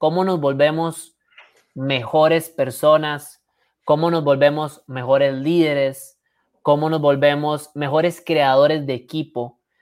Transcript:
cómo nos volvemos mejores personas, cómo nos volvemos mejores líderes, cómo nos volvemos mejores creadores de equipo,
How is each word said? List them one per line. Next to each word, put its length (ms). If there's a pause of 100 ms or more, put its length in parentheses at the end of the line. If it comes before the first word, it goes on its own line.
cómo 240
nos 160
volvemos 720 (600)
mejores 760
personas, 960 (400)
cómo 260
nos 140
volvemos 600
mejores 480
líderes, 840 (440)
cómo 260
nos 140
volvemos 720
mejores 500
creadores 600
de 80
equipo, 640 (220)